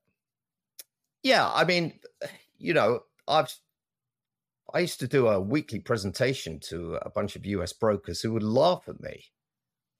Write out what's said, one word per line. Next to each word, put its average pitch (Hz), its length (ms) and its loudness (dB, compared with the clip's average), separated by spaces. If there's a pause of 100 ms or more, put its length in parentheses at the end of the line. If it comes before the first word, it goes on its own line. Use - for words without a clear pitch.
(1200)
Yeah, 208 300 4
I 160 120 4
mean, 175 340 0 (580)
you 170 160 -4
know, 120 280 4 (260)
I've, 147 260 2 (1200)
I 156 60 0
used 175 200 -2
to 131 80 -4
do 131 200 4
a 104 120 4
weekly 107 400 -2
presentation 101 800 -2 (100)
to 82 260 -8
a - 140 -8
bunch 104 260 -4
of - 100 -14
U 95 160 -2
S 87 100 -6
brokers 101 480 -2
who 113 140 -4
would 107 100 -2
laugh 143 440 2
at - 120 -14
me - 260 -14 (720)